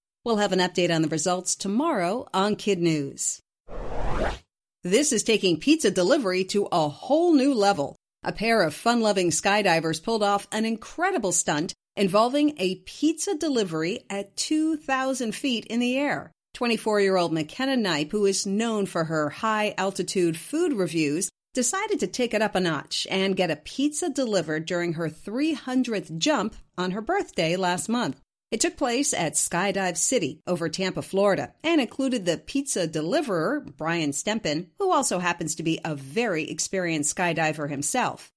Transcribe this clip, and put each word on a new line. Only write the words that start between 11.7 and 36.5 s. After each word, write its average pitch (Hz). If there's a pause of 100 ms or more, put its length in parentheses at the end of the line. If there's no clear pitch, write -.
involving 247
a 185
pizza 330
delivery 208 (100)
at 196
two 311
thousand 262
feet 240
in 233
the 247
air. 269 (220)
Twenty-four-year-old 202
McKenna 254
Knipe, 156
who 208
is 196
known 214
for 170
her 151
high-altitude 196
food 320
reviews, 165 (240)
decided 381
to -
take 240
it 220
up 208
a 190
notch -
and 190
get 185
a 151
pizza 294
delivered 175
during 170
her 165
three 254
hundredth 233
jump 220 (220)
on 180
her 208
birthday 214
last 180
month. 220 (320)
It 226
took 339
place 262
at 156
Skydive 185
City 170
over 170
Tampa, 185
Florida, 190 (100)
and 320
included 247
the 165
pizza 269
deliverer, 190 (120)
Brian 160
Stempen, 180 (120)
who 381
also 269
happens 175
to 180
be 160
a 156
very 156
experienced 165